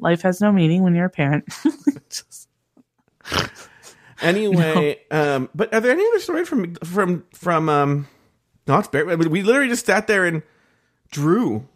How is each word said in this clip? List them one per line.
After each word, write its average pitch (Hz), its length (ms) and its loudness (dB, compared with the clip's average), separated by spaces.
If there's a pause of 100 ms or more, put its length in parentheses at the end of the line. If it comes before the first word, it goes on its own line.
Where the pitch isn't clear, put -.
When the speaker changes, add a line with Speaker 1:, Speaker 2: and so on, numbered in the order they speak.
Speaker 1:
life 170 220 0
has 185 180 -2
no 208 100 4
meaning 180 320 4
when 175 140 4
you're 175 80 0
a 180 60 -4
parent." 147 340 -2 (400)
<laughs> - 260 -8
Just - 380 -18 (1700)
Speaker 2:
Anyway, 165 760 2 (120)
Speaker 1:
No. 147 260 0
Speaker 2:
um, 131 180 -4
but 208 200 -4
are 226 60 0
there 247 120 2
any 370 140 0
other 453 140 2
stories 339 280 -4
from, 175 280 -4
from, 180 480 -2 (100)
from, 160 340 -2
um, 143 400 0 (580)
Knott's 143 220 2
Berry? 156 240 -2
I 170 40 0
mean, 165 140 0
we 185 120 0
literally 262 260 2
just 240 160 -4
sat 208 220 0
there 196 180 2
and 165 180 -2 (680)
drew 147 640 0